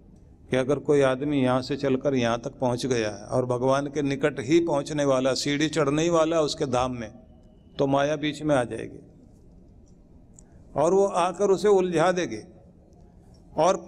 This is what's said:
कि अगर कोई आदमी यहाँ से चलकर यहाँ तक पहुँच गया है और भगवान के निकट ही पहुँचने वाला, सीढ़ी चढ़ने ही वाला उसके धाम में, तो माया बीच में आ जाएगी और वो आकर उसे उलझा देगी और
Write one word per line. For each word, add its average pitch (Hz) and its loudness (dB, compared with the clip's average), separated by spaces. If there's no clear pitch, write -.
कि 127 0
अगर 131 0
कोई 147 2
आदमी 135 2
यहाँ 127 2
से 139 -6
चलकर 135 0
यहाँ 117 0
तक - -14
पहुँच 123 -2
गया 117 0
है 104 -12
और 127 -2
भगवान 131 0
के 147 -6
निकट 139 -2
ही 143 2
पहुँचने 147 -2
वाला, 131 2
सीढ़ी 147 -2
चढ़ने 151 0
ही 175 2
वाला 160 2
उसके 151 -2
धाम 127 -2
में, 113 -10
तो 143 0
माया 143 0
बीच 147 -6
में 151 0
आ 123 2
जाएगी 113 -10
और 160 2
वो 196 4
आकर 190 0
उसे 185 2
उलझा 185 4
देगी 139 -4
और 180 4